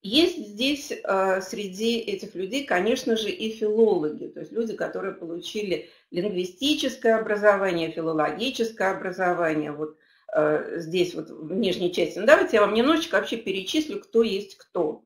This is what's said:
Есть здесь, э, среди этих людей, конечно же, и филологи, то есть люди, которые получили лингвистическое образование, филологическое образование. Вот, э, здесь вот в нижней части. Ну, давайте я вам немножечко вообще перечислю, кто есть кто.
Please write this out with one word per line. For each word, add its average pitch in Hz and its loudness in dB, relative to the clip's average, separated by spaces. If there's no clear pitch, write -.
Есть 311 2
здесь, 247 -4
э, 190 0
среди 208 -2
этих 196 -8
людей, 196 -4
конечно 220 0
же, 214 -2
и 220 -4
филологи, 214 2
то - -14
есть 156 -12
люди, 220 -4
которые 180 -4
получили 175 -6
лингвистическое 220 0
образование, 196 2
филологическое 185 0
образование. 175 0
Вот, 151 -8
э, 151 2
здесь 170 0
вот 156 -8
в 156 -10
нижней 180 0
части. 170 -2
Ну, 214 0
давайте 311 6
я 208 8
вам 202 4
немножечко 269 2
вообще 208 0
перечислю, 196 -4
кто - 2
есть 202 -2
кто. - -4